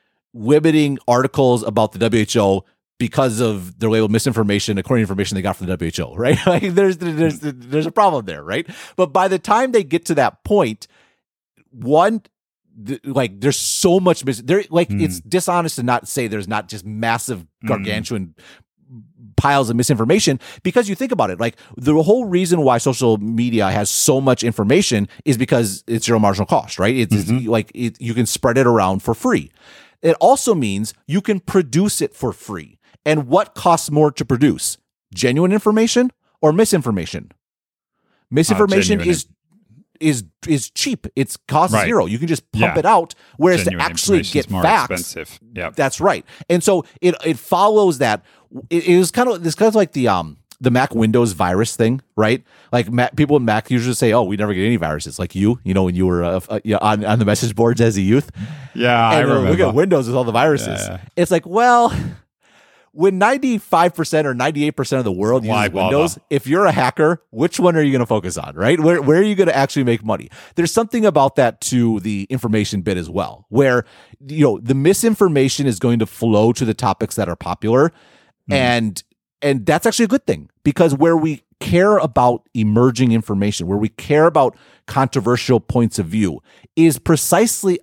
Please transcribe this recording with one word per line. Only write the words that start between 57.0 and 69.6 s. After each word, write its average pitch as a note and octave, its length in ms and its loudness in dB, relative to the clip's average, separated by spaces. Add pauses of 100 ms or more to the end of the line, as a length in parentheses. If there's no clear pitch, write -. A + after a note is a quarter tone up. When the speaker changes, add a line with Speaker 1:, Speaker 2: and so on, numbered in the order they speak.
Speaker 1:
on G#2+ 160 0
the A2 60 2
message G#2+ 320 -2
boards A#2 240 2
as A2+ 160 2
a G2 60 -2
youth. A2+ 280 0 (440)
Speaker 2:
Yeah, A#2+ 340 2
I A2+ 140 2
Speaker 1:
And, B2 80 0
uh, A#2+ 60 2
look G2 80 0
Speaker 2:
remember. F#2 240 2
Speaker 1:
at G2 60 -4
Windows D#3 320 2
with A#2+ 100 -4
all B2+ 80 0
the A#2 80 -4
viruses. B2+ 340 2 (160)
Speaker 2:
Yeah, G2 80 -8
yeah. F#2 100 -12 (160)
Speaker 1:
It's F3 140 0
like, E3+ 160 -2
well, A#3 480 2 (1000)
when F#3 240 0
ninety-five G#3+ 800 0
percent D#3 320 -2
or C3 80 -2
ninety-eight C#3+ 380 -2
percent C3+ 260 -2
of A#2+ 80 -2
the G2 60 -2
world G#2+ 340 0
Speaker 2:
Why G#2+ 160 0
Speaker 1:
uses F#2+ 120 -2
Speaker 2:
bother? F#2 220 0
Speaker 1:
Windows, E3 220 0 (100)
if C#3 180 -2
you're G3 200 2
a E3 60 4
hacker, D#3+ 580 0
which C#3 280 -4
one F3 160 4
are D#3+ 80 2
you C#3+ 80 2
gonna B2+ 140 2
focus F#2 320 -2
on, C#2+ 180 -12
right? A#2 240 2
Where, D#3+ 220 4
where D3 180 4
are G3 40 6
you G#3 140 2
gonna F3+ 160 2
actually C3+ 320 0